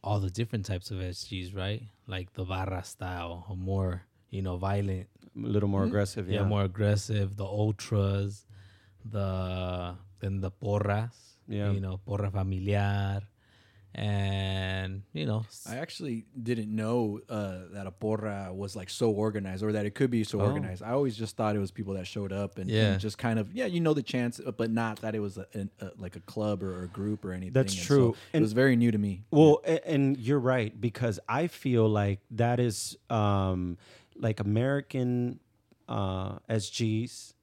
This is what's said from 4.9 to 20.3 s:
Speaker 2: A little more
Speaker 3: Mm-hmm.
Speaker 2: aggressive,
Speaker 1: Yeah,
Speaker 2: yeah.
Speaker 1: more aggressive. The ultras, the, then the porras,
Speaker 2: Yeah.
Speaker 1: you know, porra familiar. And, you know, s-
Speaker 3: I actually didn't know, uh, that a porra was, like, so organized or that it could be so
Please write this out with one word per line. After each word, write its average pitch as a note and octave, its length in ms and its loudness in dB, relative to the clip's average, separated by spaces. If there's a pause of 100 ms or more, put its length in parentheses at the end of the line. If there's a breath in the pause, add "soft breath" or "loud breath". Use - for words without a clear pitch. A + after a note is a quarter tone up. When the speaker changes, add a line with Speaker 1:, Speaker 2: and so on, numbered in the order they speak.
Speaker 2:
A A2+ 120 -8
little G#2 220 2
more G2 120 2
Speaker 3:
Mm-hmm. G2 80 4
Speaker 2:
aggressive, G2+ 380 0
Speaker 1:
Yeah, G2+ 140 2
Speaker 2:
yeah. G2 60 4
Speaker 1:
more G#2 160 4
aggressive. G2+ 760 2
The G2 80 -4
ultras, G2+ 1000 0 (580 soft breath)
the, F#2 920 -2 (260)
then G2 200 -2
the F#2+ 100 -2
porras, G#2 840 0 (100)
Speaker 2:
Yeah. G2+ 240 0
Speaker 1:
you G2 100 2
know, F#2+ 260 -4
porra G2+ 240 -2
familiar. G2 880 0 (720 soft breath)
And, G2 1160 -2
you D#3 140 -4
know, A2 220 0
s- - 220 -16
Speaker 3:
I A#2 80 -6
actually C3+ 480 -6 (160)
didn't A2+ 320 -2
know, A2 460 0 (100)
uh, G2 300 -4 (140)
that G2 140 -10
a F#2 40 -10
porra G#2 640 -4
was, G2 200 -8
like, F#2 140 -10
so A#2 220 2
organized G2+ 520 -2
or G#2+ 100 0
that G#2 120 0
it G#2 100 -4
could C3+ 140 2
be A#2 140 2
so G#2 160 -2